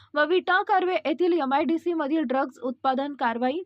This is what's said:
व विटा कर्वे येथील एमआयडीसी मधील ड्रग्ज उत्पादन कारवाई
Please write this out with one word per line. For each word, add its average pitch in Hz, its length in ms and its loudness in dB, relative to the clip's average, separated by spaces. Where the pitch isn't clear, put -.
व 294 100 2
विटा 370 380 2
कर्वे 370 320 2
येथील 339 380 0
एमआयडीसी 311 600 0
मधील 311 300 0
ड्रग्ज 262 400 -2
उत्पादन 269 520 -2
कारवाई 247 520 -2